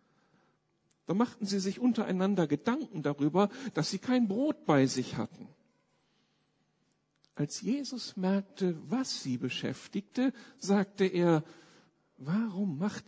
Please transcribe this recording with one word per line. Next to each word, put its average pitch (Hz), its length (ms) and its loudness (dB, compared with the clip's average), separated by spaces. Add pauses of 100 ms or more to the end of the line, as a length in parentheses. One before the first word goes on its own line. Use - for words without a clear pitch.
(1080)
Da 165 60 0
machten 220 320 0
sie 190 160 0
sich 196 180 -4
untereinander 196 680 2
Gedanken 185 560 -2
darüber, 147 480 2 (240)
dass 196 160 -2
sie 196 80 -4
kein 247 300 2
Brot 254 380 -2
bei - 200 6
sich 127 300 -2
hatten. - 320 -8 (1900)
Als - 280 -4
Jesus 254 560 -4
merkte, 190 600 0 (120)
was 254 340 -2
sie 127 140 -2
beschäftigte, - 960 -2 (260)
sagte 196 460 2
er, 175 400 4 (720)
"Warum 190 600 -2
macht 202 300 -4